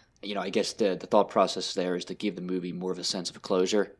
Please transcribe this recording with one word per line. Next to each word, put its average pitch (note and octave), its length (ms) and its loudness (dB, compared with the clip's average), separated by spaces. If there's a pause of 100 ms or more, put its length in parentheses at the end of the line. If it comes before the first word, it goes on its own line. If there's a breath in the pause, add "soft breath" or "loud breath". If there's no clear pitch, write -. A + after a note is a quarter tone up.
(240)
You G2+ 120 -6
know, F#2+ 60 -2
I F#2+ 100 -4
guess G2 220 0
the, G2 220 2
the E2+ 120 -8
thought G#2 220 4
process F#2+ 440 2
there F2+ 220 0
is F2+ 100 -4
to - 80 -8
give G2+ 220 -4
the F2+ 80 -8
movie F2+ 280 -4
more F2+ 200 -4
of F2 80 -6
a F2 40 -8
sense F2+ 280 -4
of - 100 -16
closure, F#2+ 580 2